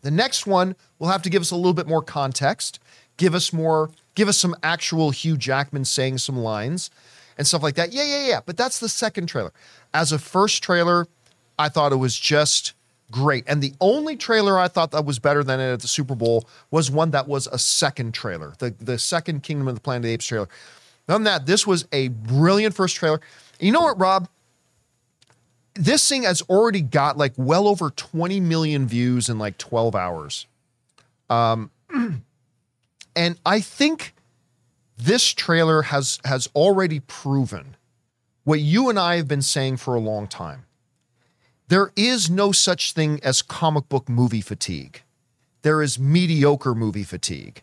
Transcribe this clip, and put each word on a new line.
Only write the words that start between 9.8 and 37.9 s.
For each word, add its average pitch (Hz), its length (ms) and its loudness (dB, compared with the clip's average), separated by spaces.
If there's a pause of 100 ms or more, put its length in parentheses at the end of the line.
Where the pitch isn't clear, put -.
As 151 180 2
a 151 80 0
first - 440 0
trailer, 175 440 2 (500)
I 151 120 0
thought 147 220 2
it 135 60 2
was 127 200 0
just - 560 0 (380)
great. 131 360 0
And 143 140 0
the 139 180 -4
only 285 380 2
trailer 208 420 2
I 180 80 4
thought 165 240 0
that 151 140 -2
was 139 140 -4
better 143 240 2
than 131 160 -2
it 131 140 -2
at 117 80 -6
the - 60 -8
Super 135 280 -4
Bowl 117 320 2 (240)
was 147 200 2
one 156 200 2
that 139 160 -2
was 139 200 -4
a 127 120 -8
second 131 540 -2
trailer, 78 460 -10
the, 123 200 -4
the 117 200 -6
second 165 440 -4
Kingdom 143 240 -4
of 123 80 -4
the - 60 -12
Planet 127 180 -4
of 120 40 -6
the 117 100 -2
Apes 113 120 -6
trailer. 107 220 -4 (600)
Other 170 80 2
than 220 80 0
that, 180 240 0
this 196 180 2
was 180 260 0
a 135 180 -2
brilliant 151 680 2
first 185 200 -2
trailer. 156 240 0 (400)
You 190 120 4
know 320 100 4
what, 285 180 2
Rob? 190 300 2 (1400)
This 214 340 2
thing 269 160 0
has 185 200 0
already 202 380 4
got, 139 360 2
like, 143 200 0
well 160 300 2
over 185 240 0
twenty 175 480 -4
million 160 480 2
views 120 420 0
in, 113 100 -2
like, 104 180 -6
twelve 117 380 0
hours. 85 500 -6 (840)
Um, 113 420 2 (180)
<clears throat> 233 340 -6 (920)
and 170 300 0
I 202 160 2
think - 520 -2 (840)
this 170 360 2
trailer 160 500 2
has, 139 420 -2
has 131 300 -2
already 180 460 2
proven 135 760 -4 (680)